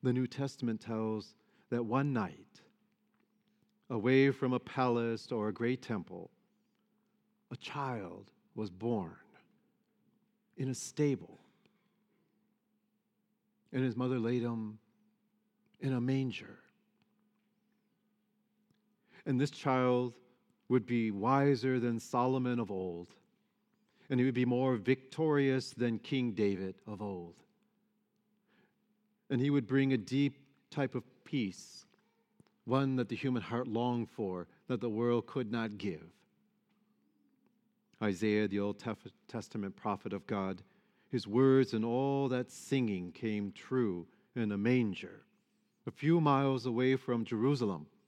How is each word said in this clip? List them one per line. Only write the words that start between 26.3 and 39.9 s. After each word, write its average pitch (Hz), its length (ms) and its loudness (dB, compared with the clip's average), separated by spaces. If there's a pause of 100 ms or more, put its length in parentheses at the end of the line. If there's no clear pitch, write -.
David 95 420 0 (140)
of 104 140 -10
old. 90 340 -8 (1900)
And 131 100 0
he 139 120 4
would 139 160 2
bring 135 260 4
a 127 40 2
deep 139 420 0 (320)
type 139 240 -4
of 120 80 -4 (200)
peace, - 600 -6 (800)
one 135 300 0
that 123 120 0
the 120 80 -6
human 123 280 -2
heart 120 240 -4
longed 117 420 -2
for, 92 380 -6 (200)
that 123 140 -4
the 120 80 -4
world 117 380 0
could 120 240 -6
not 113 260 -4
give. 92 240 -6 (2000)
Isaiah, 104 460 2
the 98 120 0
Old 101 200 -2
Tef-, 110 320 -8 (160)
Testament 104 480 -8
prophet 101 360 -4